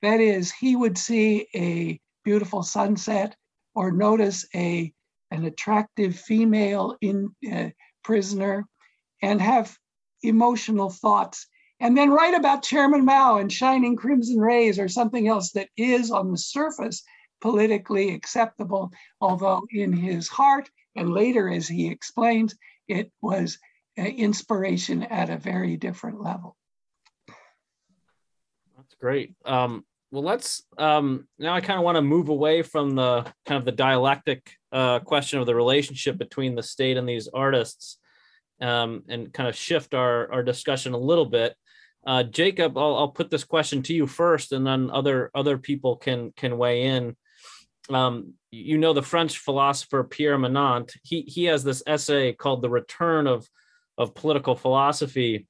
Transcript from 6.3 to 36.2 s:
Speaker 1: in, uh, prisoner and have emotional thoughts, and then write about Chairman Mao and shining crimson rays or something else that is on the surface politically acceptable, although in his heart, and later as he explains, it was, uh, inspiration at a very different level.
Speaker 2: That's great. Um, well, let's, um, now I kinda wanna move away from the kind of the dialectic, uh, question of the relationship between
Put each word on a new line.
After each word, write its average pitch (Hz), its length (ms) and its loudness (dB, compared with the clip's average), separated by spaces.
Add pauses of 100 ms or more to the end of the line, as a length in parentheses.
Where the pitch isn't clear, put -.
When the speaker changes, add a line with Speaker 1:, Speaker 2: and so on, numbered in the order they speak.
Speaker 1:
in, 202 340 -4 (160)
uh, 170 180 -4 (340)
prisoner 202 640 -2 (560)
and 196 200 0
have - 360 2 (460)
emotional 220 640 2
thoughts, - 580 0 (320)
and 247 180 4
then 285 120 6
write 330 260 6
about 277 280 2
Chairman 285 400 4
Mao 262 340 6
and 196 140 0
shining 254 460 2
crimson 240 420 2
rays 226 400 4
or 196 80 0
something 226 400 0
else 208 240 0
that 196 240 -4
is 240 360 2
on 190 200 0
the 175 60 -2
surface - 680 -6 (380)
politically 208 720 2
acceptable, 196 760 -4 (300)
although 185 500 0
in 202 220 -2
his 175 380 -2
heart, 196 400 2 (260)
and 175 160 -2
later 208 380 2
as 170 180 -4
he 170 220 -2
explains, 226 680 0 (320)
it 202 240 -4 (100)
was, 185 380 -4 (400)
uh, - 40 -4
inspiration 190 1000 -2
at 175 260 -4
a 165 80 -6
very 180 380 -4
different 180 460 -10
level. 175 340 -10 (2250)
Speaker 2:
That's 135 180 -20
great. 131 480 -4
Um, 123 400 -2 (260)
well, 139 140 -8
let's, - 400 -6 (140)
um, 147 500 0 (100)
now 165 160 -4
I 180 60 0
kinda 185 220 -2
wanna 170 200 4
move 147 280 2
away 156 320 2
from 147 340 -2
the 123 300 2 (200)
kind 139 140 -2
of 123 60 -6
the 123 80 -4
dialectic, 131 800 0 (180)
uh, 127 280 0
question 143 400 -2
of 123 60 -2
the 117 100 2
relationship 131 640 0
between 127 380 -6